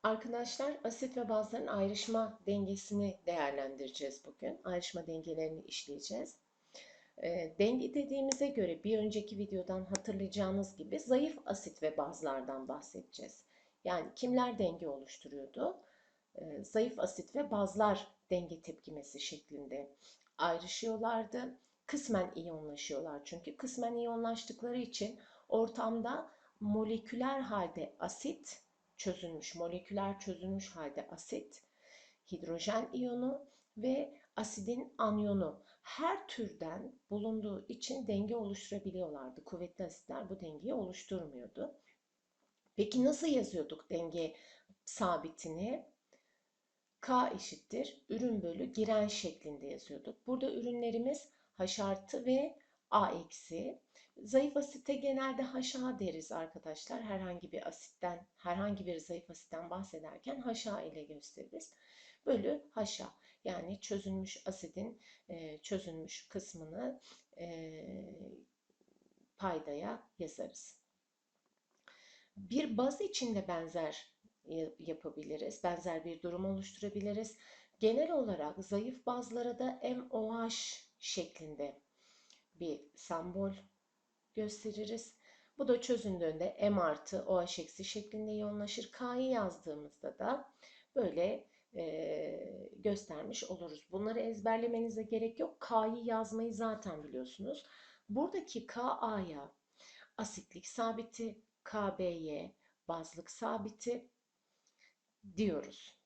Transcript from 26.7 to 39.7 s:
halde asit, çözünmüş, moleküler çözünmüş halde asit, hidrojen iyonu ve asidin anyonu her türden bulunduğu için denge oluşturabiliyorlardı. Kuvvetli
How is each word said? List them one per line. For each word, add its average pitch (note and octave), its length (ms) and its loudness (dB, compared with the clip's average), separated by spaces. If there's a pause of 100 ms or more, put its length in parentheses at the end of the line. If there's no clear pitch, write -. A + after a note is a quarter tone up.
halde F3+ 600 -2
asit, - 680 -4 (320)
çözünmüş, E3+ 580 -4
moleküler F#3+ 640 -2
çözünmüş F#3+ 500 -4
halde D3+ 380 -6
asit, - 560 -8 (680)
hidrojen F3 600 -2
iyonu B3 520 0 (320)
ve C4 400 0 (180)
asidin G#3+ 600 -2
anyonu G#3 640 4 (200)
her F#4 460 0
türden G3 720 -6 (100)
bulunduğu G#3 580 0
için B3+ 400 -4
denge G#3 280 2
oluşturabiliyorlardı. F#3 1080 -4
Kuvvetli F3 420 -6